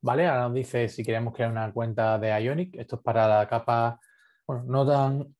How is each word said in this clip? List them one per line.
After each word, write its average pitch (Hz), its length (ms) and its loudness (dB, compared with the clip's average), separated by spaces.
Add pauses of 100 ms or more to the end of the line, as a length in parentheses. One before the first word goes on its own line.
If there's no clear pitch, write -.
¿vale? 135 260 2
Ahora 127 180 2
nos 120 100 -2
dice 120 340 -2
si 113 160 -8
queremos 113 300 -2
crear 117 160 0
una 110 220 -4
cuenta 113 460 0
de 110 120 0 (120)
Ionic. 156 340 -2
Esto 123 200 -10
es - 60 -12
para 110 240 2
la 107 220 4
capa, 117 520 0 (460)
bueno, 127 200 -6
no 131 200 2
tan, 139 540 0